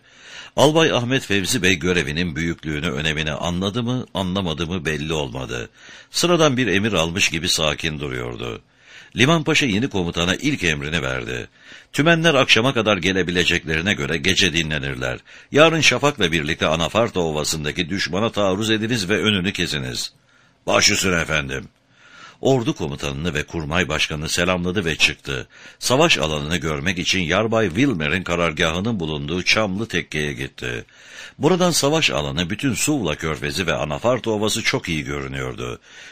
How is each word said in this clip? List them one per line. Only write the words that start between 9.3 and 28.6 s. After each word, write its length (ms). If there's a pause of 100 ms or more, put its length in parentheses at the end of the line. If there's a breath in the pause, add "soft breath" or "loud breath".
Paşa 220
yeni 240
komutana 460
ilk 280
emrini 380
verdi. 460 (460 loud breath)
Tümenler 400
akşama 400
kadar 240
gelebileceklerine 960
göre 240
gece 360
dinlenirler. 640 (320 loud breath)
Yarın 300
şafakla 500
birlikte 360
Anafarta 520
Ovası'ndaki 720
düşmana 420
taarruz 400
ediniz 380
ve 120
önünü 320
kesiniz. 600 (540 soft breath)
Baş 240
üstüne 240
efendim. 520 (760 loud breath)
Ordu 340
komutanını 580
ve 100
kurmay 440
başkanını 420
selamladı 560
ve 100
çıktı. 520 (320 loud breath)
Savaş 380
alanını 400
görmek 420
için 200
Yarbay 480
Wilmer'in 560
karargahının 760